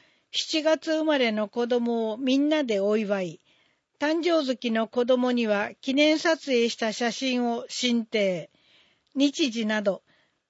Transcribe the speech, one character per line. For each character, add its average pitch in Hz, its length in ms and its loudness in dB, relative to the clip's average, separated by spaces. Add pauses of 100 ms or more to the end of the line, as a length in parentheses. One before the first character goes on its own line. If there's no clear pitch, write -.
(320)
七 - 300 -2
月 320 360 0
生 311 60 -2
ま 302 140 2
れ 240 140 2
の 214 160 -2
子 240 200 -4
供 233 440 0
を 220 60 -6
み 269 200 2
ん 294 120 2
な 302 140 2
で 220 160 0
お 208 180 2
祝 202 240 -2
い。 170 180 -8 (600)
誕 311 240 0
生 330 200 2
月 247 280 -4
の 220 160 0
子 247 180 -2
供 247 260 2
に 240 160 0
は 208 240 0 (100)
記 269 120 -2
念 302 260 4
撮 320 240 0
影 233 260 2
し - 60 -8
た 220 160 -4
写 233 200 -2
真 247 400 -2
を 240 180 -6
進 240 340 -2
呈。 190 460 -2 (640)
日 285 380 0
時 226 140 -4
な 214 160 -2
ど、 202 220 -2 (460)